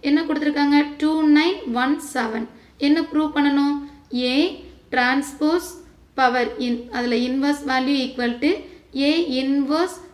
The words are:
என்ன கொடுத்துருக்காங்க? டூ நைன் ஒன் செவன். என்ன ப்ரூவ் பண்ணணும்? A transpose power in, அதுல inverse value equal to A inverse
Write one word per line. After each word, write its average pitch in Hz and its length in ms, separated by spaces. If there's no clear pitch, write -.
என்ன 302 180
கொடுத்துருக்காங்க? 294 500
டூ 302 100
நைன் 339 180
ஒன் 285 160
செவன். 233 320
என்ன 320 240
ப்ரூவ் 302 260
பண்ணணும்? 285 380
A - 20
transpose 285 760
power 247 240
in, 240 100
அதுல 240 320
inverse 277 340
value 262 320
equal 240 280
to 339 80
A 311 40
inverse 285 540